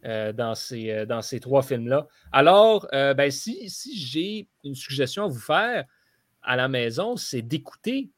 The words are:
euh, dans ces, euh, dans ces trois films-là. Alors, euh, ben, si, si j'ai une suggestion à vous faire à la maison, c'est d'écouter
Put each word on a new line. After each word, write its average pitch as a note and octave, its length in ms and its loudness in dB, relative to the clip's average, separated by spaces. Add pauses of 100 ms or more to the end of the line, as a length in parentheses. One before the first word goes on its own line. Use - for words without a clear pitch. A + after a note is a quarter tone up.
euh, A2 300 -4
dans A2+ 200 -2
ces, A2+ 360 -8
euh, G#2+ 160 -4
dans A2+ 160 -4
ces A#2 180 -8
trois C3 220 4
films-là. C3 440 -2 (260)
Alors, G3 600 8
euh, C#3 220 4
ben, C#3 160 2
si, A3 400 -10
si C4 260 -14
j'ai E3+ 500 -6 (160)
une C#3 120 -10
suggestion C3+ 500 -4
à G3+ 40 -2
vous A#2+ 120 -8
faire G3 460 -2 (560)
à B2 140 0
la B2+ 120 0
maison, C3 480 -2
c'est B2 260 -8
d'écouter F#3 760 -6